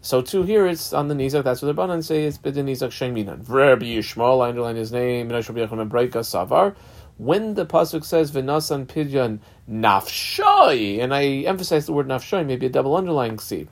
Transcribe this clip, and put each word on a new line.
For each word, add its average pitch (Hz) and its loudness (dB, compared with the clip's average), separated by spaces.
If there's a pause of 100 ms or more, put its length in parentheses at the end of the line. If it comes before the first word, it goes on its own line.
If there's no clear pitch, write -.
So 127 0
too 185 -2
here, 196 4
it's 170 -4
on 147 0
the 147 -2
nizak. 139 0
That's 127 0
what 139 -4
the 147 0
Banan 180 -2
say. 156 0
It's 147 -4
bid 143 -6
nizak 135 -4
sheminan. 117 -6
Rabbi 131 6
Yishmael, 117 2
I 120 0
underline 120 -4
his 113 -6
name. 123 -2
Menashe 117 -4
Rabbi 117 -6
Yochanan 110 -6
ben 120 2
Broika 120 -2
Savar. 131 0 (420)
When 202 0
the 196 -2
pasuk 160 0
says 160 0
v'nasan 143 -2
pidyon 135 -2 (300)
nafshoi, 113 2
and 127 0
I 139 2 (240)
emphasize 180 0
the 165 -6
word 143 0
nafshoi, 135 -2
maybe 127 -4
a 131 0
double 135 0
underlying 147 -2
ksiv. 90 -8